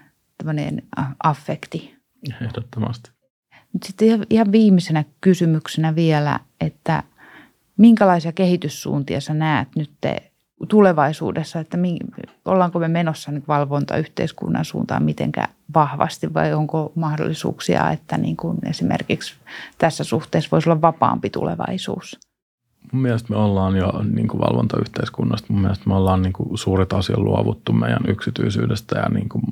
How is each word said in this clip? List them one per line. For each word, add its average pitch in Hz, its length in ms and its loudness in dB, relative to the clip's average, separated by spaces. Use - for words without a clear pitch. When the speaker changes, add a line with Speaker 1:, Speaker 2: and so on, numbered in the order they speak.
Speaker 1:
tämmönen 151 460 -6
a-, 139 260 -4
affekti. - 720 -6
Speaker 2:
Ehdottomasti. - 680 -8
Speaker 1:
Mut 180 100 -4
sitten 220 240 2
ihan, 220 220 2
ihan 220 220 4
viimeisenä 185 540 6
kysymyksenä 160 720 2
vielä, 151 440 2
että 160 420 -2
minkälaisia 196 500 6
kehityssuuntia 156 920 -2
sä 156 120 -6
näet 151 420 0
nyt 151 160 -6
te - 300 -4
tulevaisuudessa, 160 920 2
että 160 180 -8
mi-, 175 200 -2
ollaanko 175 340 2
me 165 80 0
menossa 165 440 -2
nyt 147 160 -8
valvontayhteiskunnan 147 1160 -2
suuntaan - 380 -2
mitenkään - 460 -2
vahvasti 156 600 0
vai 156 200 0
onko 151 420 -2
mahdollisuuksia, 156 960 -2
että - 260 -6
niin 160 200 -2
kuin 170 280 -4
esimerkiksi - 720 -4
tässä 156 260 0
suhteessa 160 480 -2
voisi 165 180 2
olla 160 120 2
vapaampi 160 480 2
tulevaisuus? - 880 -6
Speaker 2:
Mun 131 100 -2
mielestä 120 280 0
me 107 60 -2
ollaan 98 400 2
jo 92 160 2
niin 113 140 0
kuin - 140 -2
valvontayhteiskunnasta, - 1120 -2
mun 101 80 2
mielestä 95 260 0
me 98 80 2
ollaan 95 260 2
niin 92 120 0
kuin - 240 -6
suuret 95 360 0
asiat 98 260 0
luovuttu - 540 0
meidän 57 340 2
yksityisyydestä 113 920 -2
ja - 100 0
niin - 200 -2
kuin, - 220 -4